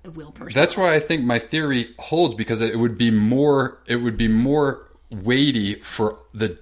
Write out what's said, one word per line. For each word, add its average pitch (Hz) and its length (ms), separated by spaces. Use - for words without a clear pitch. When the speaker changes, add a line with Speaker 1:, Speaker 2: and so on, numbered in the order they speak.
Speaker 1:
of 160 120
Will 151 160
Purcell. - 280
Speaker 2:
That's 170 160
why 180 180
I 151 60
think 151 240
my 120 140
theory 139 600
holds, 156 360
because 110 260
it 113 180
would 117 200
be 117 120
more, 127 760
it 120 100
would 120 200
be - 120
more 143 580
weighty 113 680
for - 420
the 107 140